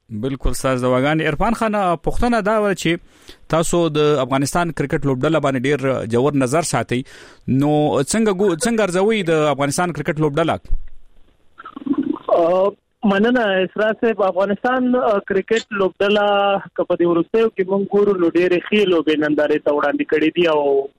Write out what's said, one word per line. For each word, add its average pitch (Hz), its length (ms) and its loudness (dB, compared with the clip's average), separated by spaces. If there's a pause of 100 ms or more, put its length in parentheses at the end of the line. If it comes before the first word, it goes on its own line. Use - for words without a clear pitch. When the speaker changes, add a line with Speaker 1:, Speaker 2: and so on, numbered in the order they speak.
(220)
Speaker 1:
بالکل، 135 300 -4
ستاسو 131 300 -2
دعاګانې. 131 400 0 (100)
عرفان 208 220 0
خان، 214 200 -2 (320)
پوښتنه 233 420 0
دا 220 120 2
وه 202 140 0
چې 165 240 -2 (560)
تاسو 170 340 2
د 151 100 -2 (260)
افغانستان 139 460 -2
کرکټ 147 380 -4
لوبډله 143 360 0
باندې 135 220 0
ډېر 131 480 -2
جوور 131 180 2 (120)
نظر 143 180 0
ساتئ. 123 380 -2 (480)
نو 139 240 2 (300)
څنګه 214 380 0
ګو-، 196 240 2
څنګه 233 160 0
ارزوئ 196 420 0
د 165 100 0 (220)
افغانستان 143 380 -2
کرکټ 147 280 -4
لوبډله؟ 151 360 0 (1700)
Speaker 2:
آه، 190 400 2 (360)
مننه، 220 360 2
اسرار 196 600 -2
صاحب. 226 220 0
افغانستان، 202 760 0
آه، 233 240 0 (100)
کرکټ 202 420 0
لوبډله 202 540 0 (500)
که 220 60 -2
په - 120 0
دې 170 120 0
وروستیو 175 420 2
کې 196 220 -2
موږ 196 140 0 (100)
ګورو، 202 220 4
نو 175 120 0
ډېرې 175 380 2
ښې 208 140 2 (120)
لوبې 156 240 2
نندارې 147 480 2
ته 151 80 2
وړاندې 143 400 0
کړې 156 240 2
دي 170 120 2
او 143 400 2 (100)